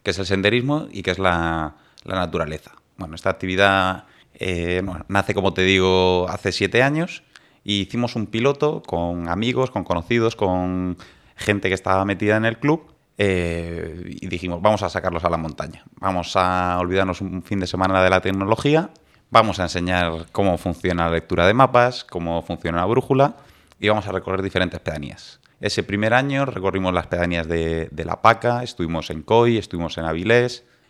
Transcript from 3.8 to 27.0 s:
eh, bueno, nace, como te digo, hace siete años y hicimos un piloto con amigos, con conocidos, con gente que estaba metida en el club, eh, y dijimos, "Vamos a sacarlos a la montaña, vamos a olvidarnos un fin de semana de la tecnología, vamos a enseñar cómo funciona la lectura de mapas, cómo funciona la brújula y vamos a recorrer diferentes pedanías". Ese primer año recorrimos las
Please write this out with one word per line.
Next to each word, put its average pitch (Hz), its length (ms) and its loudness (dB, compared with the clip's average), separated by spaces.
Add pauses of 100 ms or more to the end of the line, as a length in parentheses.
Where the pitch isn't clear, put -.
eh, 90 480 -2
bueno, 90 240 -10
nace, 98 260 0
como 95 200 0
te 92 100 2
digo, 92 680 4
hace 90 220 -4
siete 110 320 2
años 156 400 -2 (400)
y 101 180 0
hicimos 120 340 -4
un 107 120 -2
piloto 139 540 0
con 85 460 -4
amigos, 120 420 0
con 92 140 -4
conocidos, 110 520 0
con 90 640 -2 (380)
gente 98 340 0
que 95 60 0
estaba 95 300 0
metida 104 320 0
en 113 80 0
el 110 120 -2
club, 156 360 -2 (240)
eh, 85 1040 -2
y 95 60 -8
dijimos, 87 340 -6
"Vamos 104 220 4
a 90 60 -2
sacarlos 87 360 -2
a 85 40 0
la 82 80 0
montaña, 78 460 -8 (160)
vamos 92 360 -2
a 90 440 2
olvidarnos 92 420 0
un 90 220 -6
fin 98 160 -4
de 90 80 -4
semana 92 360 2
de 92 60 6
la 92 120 4
tecnología, 110 680 0 (380)
vamos 110 300 4
a 92 40 -2
enseñar 87 680 -2
cómo 95 260 0
funciona 85 480 -2
la 85 60 0
lectura 85 360 2
de 104 60 6
mapas, 123 500 4
cómo 85 380 -4
funciona 85 380 -4
la 90 60 2
brújula 131 520 2 (420)
y 104 100 2
vamos 104 180 0
a 95 40 -6
recorrer 95 300 -2
diferentes 90 380 -2
pedanías". - 600 -10 (200)
Ese 104 240 -2
primer 107 300 0
año 139 320 2
recorrimos 95 480 0
las 85 140 -2